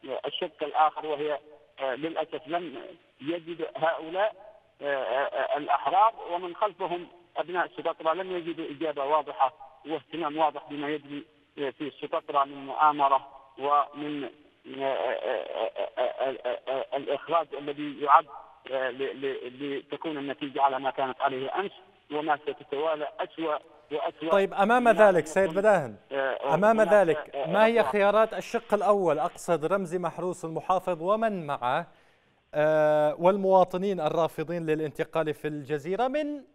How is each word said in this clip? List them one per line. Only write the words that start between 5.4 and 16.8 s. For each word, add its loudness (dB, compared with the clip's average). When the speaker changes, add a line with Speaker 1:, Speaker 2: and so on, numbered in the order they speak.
Speaker 1:
الأحرار 2
ومن -6
خلفهم -4
أبناء -4
سقطرى -4
لم -6
يجدوا -8
إجابة -6
واضحة 0
واهتمام -6
واضح 0
بما -6
يجري، -8
آه، -4
في -8
سقطرى -2
من -14
مؤامرة 2
ومن، 0
آه، -10
آه، -4
آه، -2
آه، 0
آه، -2
آه، -4
آه، -4